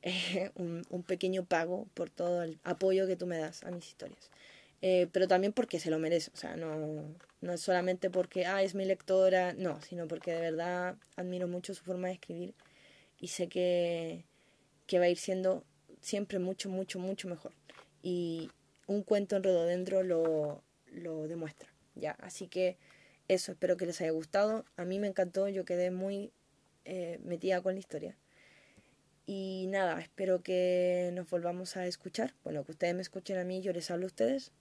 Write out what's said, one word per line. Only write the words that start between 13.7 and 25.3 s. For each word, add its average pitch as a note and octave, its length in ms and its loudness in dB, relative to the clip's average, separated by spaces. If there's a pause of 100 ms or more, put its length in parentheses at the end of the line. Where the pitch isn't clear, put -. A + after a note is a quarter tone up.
que F#3 120 4
va F3 80 8
a - 20 8
ir F3 100 4
siendo F#3 460 0 (360)
siempre G3+ 400 -2
mucho, F#3 300 -2
mucho, F#3+ 280 -4
mucho F#3 300 -4
mejor. E3+ 240 -10 (500)
Y E3+ 480 -2 (360)
un G3+ 180 0
cuento G3+ 320 2
en F#3+ 80 0
Rododendro F#3 580 2
lo, D#3+ 600 2 (300)
lo D#3+ 360 -8
demuestra, D#3+ 420 -8 (240)
¿ya? D3+ 260 -6
Así F3+ 280 -12
que F#3 280 0 (520)
eso, F#3+ 240 4
espero F3+ 240 2
que F3 100 -4
les E3+ 140 -4
haya D#3+ 100 2
gustado. G3+ 540 0 (120)
A F3 80 -6
mí F#3 140 -2
me G#3 80 0
encantó, F#3+ 420 0